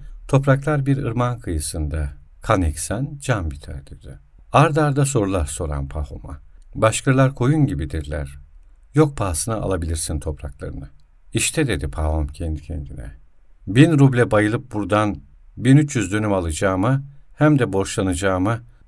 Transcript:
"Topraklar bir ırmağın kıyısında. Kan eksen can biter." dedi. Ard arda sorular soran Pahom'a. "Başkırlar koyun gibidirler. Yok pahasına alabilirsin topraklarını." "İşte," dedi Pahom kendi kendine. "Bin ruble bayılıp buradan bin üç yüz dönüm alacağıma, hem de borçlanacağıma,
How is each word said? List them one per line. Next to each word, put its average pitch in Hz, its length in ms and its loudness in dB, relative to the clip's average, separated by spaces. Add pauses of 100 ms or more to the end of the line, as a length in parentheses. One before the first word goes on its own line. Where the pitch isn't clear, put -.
(280)
"Topraklar 139 580 2
bir 139 100 2
ırmağın 120 420 -2
kıyısında. 78 720 -4 (340)
Kan 101 200 2
eksen 117 580 -4
can 95 300 -2
biter." 71 360 -14
dedi. - 320 -18 (340)
Ard 147 240 6
arda 143 280 2
sorular 98 420 0
soran 73 420 -6
Pahom'a. - 520 -10 (340)
"Başkırlar 131 600 2
koyun 139 320 2
gibidirler. 76 720 -6 (560)
Yok 143 220 2
pahasına 104 400 -2
alabilirsin 85 640 -4
topraklarını." 78 680 -10 (460)
"İşte," 147 320 0
dedi 80 220 -2
Pahom 78 400 -2
kendi 78 340 -8
kendine. 73 500 -12 (540)
"Bin 143 320 6
ruble 123 320 6
bayılıp 107 420 2
buradan 104 440 0 (400)
bin 131 200 6
üç 147 200 2
yüz 95 160 -2
dönüm 107 200 0
alacağıma, 95 720 0 (320)
hem 151 240 4
de 107 140 0
borçlanacağıma, 95 880 0 (280)